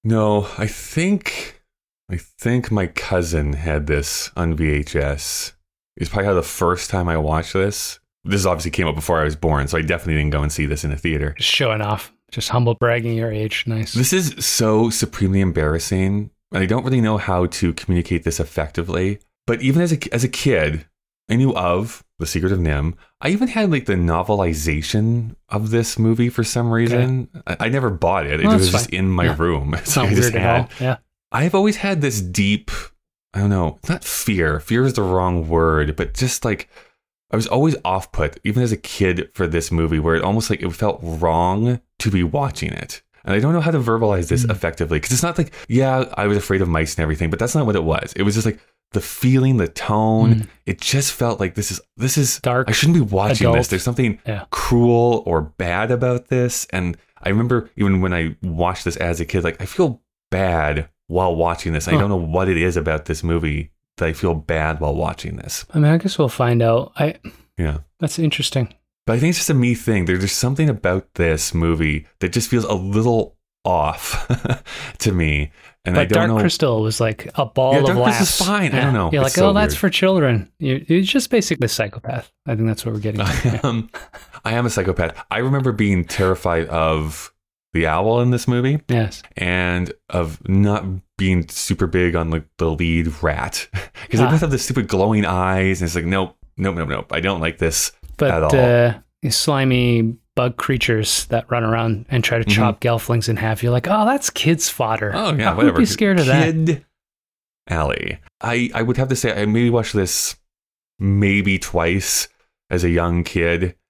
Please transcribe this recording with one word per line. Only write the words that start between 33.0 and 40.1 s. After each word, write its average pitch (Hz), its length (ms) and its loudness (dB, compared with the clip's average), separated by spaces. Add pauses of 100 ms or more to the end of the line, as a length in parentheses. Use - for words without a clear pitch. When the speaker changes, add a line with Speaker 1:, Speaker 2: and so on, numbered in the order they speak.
Speaker 1:
I 98 60 -4
don't 101 100 2
know, 87 300 0 (100)
not - 140 -2
fear. 80 560 0
Fear 117 260 2
is 127 80 0
the 110 80 0
wrong 90 460 0
word, 78 480 2
but - 180 -4
just, - 320 -4
like, 107 240 -4 (640)
I - 40 -2
was 110 120 -2
always 143 360 2
off 95 280 -4
put, - 320 -2
even 107 180 0
as 117 100 0
a 107 60 -2
kid, - 560 -2
for 90 140 0
this 80 240 -2
movie, 82 280 2
where 82 160 2